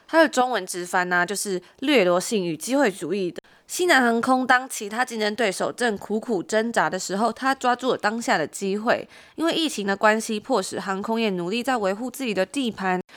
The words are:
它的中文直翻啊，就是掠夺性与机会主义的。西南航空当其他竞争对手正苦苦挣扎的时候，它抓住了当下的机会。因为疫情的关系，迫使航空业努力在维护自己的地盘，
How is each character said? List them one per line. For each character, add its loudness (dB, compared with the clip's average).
它 4
的 6
中 0
文 -2
直 -6
翻 0
啊， 4
就 -4
是 -4
掠 4
夺 4
性 -2
与 -2
机 -2
会 4
主 -6
义 -2
的。 -12
西 -2
南 6
航 2
空 2
当 2
其 -8
他 -2
竞 -8
争 0
对 2
手 -2
正 -2
苦 -4
苦 -2
挣 0
扎 2
的 -6
时 -6
候， 0
它 -2
抓 0
住 -2
了 0
当 -2
下 2
的 -2
机 -4
会。 0
因 -4
为 2
疫 0
情 -6
的 0
关 4
系， -4
迫 0
使 -6
航 -4
空 -2
业 2
努 -2
力 -2
在 0
维 0
护 -6
自 -10
己 -2
的 0
地 -4
盘， -2